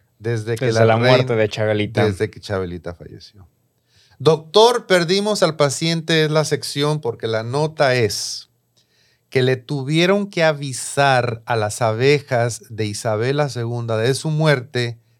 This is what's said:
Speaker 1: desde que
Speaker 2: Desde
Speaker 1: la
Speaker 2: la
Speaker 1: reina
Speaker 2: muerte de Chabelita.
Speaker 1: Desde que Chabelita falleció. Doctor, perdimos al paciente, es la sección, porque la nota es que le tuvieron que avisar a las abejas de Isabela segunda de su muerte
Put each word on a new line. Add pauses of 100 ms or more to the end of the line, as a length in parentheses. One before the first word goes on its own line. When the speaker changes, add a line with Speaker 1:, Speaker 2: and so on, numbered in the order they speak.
(200)
Speaker 1:
desde
que
Speaker 2:
Desde
Speaker 1:
la
Speaker 2:
la
Speaker 1:
reina
Speaker 2:
muerte
de
Chabelita.
Speaker 1:
Desde
que
Chabelita
falleció. (720)
Doctor,
perdimos
al
paciente,
es
la
sección,
porque
la
nota
es (800)
que
le
tuvieron
que
avisar
a
las
abejas
de
Isabela
segunda
de
su
muerte (220)